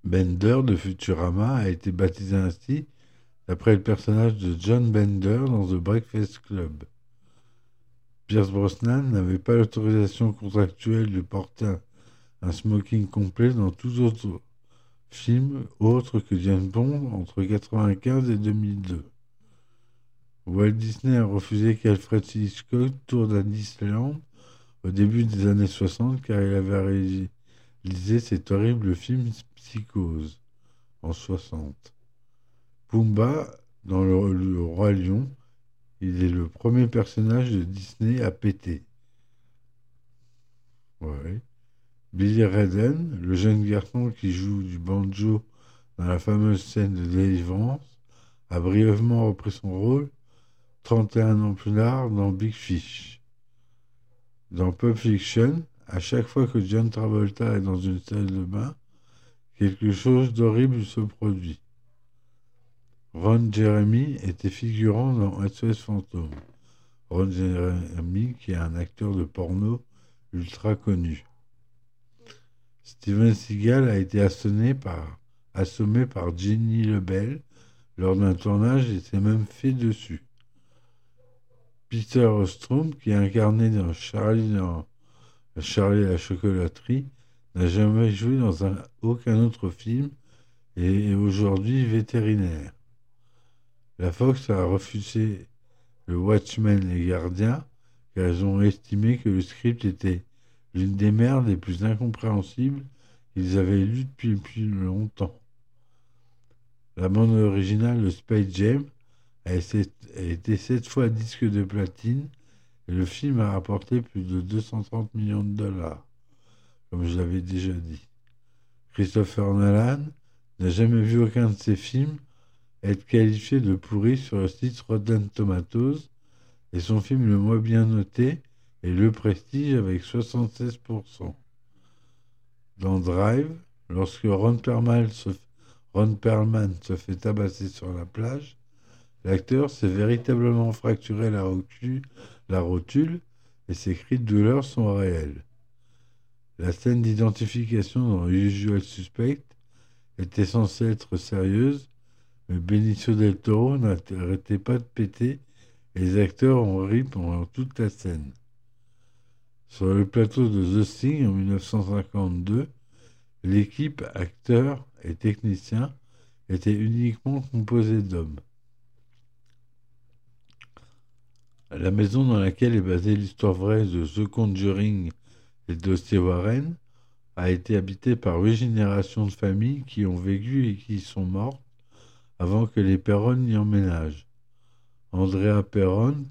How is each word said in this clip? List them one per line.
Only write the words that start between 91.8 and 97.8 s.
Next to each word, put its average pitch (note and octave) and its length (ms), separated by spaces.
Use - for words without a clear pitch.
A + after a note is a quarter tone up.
vétérinaire. G#2+ 880
La F2+ 120
Fox B2+ 380
a F#2+ 160
refusé G#2 800
le F2 100
Watchmen G2+ 720
Les F2 160
Gardiens, F2+ 580